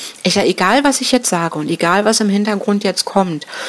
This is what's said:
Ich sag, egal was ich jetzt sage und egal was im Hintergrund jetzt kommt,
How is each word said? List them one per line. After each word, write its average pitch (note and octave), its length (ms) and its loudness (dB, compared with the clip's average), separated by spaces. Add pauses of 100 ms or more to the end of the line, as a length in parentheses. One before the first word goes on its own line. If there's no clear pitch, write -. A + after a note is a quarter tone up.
(220)
Ich F3+ 100 0
sag, G3+ 140 2
egal G3+ 380 2
was C#4 180 2
ich - 100 0
jetzt B3 160 2
sage E3+ 300 -2
und D3+ 100 -4
egal F3 380 2
was A3 140 2
im G#3 100 2
Hintergrund G3+ 520 0
jetzt F#3+ 220 -2
kommt, F3+ 420 -2 (220)